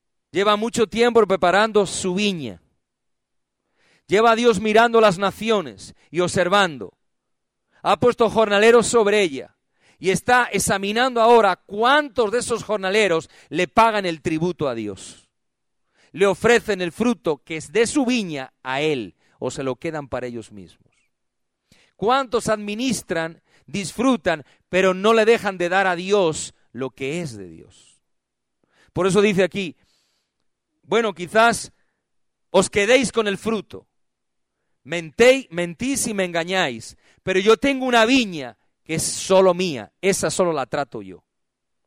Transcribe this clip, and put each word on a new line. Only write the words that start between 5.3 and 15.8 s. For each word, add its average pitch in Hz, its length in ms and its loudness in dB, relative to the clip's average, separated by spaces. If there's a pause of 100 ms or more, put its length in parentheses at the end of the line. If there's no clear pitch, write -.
y 151 100 -4
observando. 175 720 0 (880)
Ha 196 180 0
puesto 240 300 2
jornaleros 208 580 4
sobre 208 360 2
ella 135 340 -6 (420)
y 175 120 -2
está 247 420 2
examinando 214 680 -2
ahora 220 340 6
cuántos 240 760 0
de 240 80 -2
esos 226 240 -6
jornaleros 190 680 -2 (180)
le 165 180 -2
pagan 220 380 2
el 165 160 -6
tributo 160 480 -4
a 123 60 -4
Dios. 104 480 -12 (920)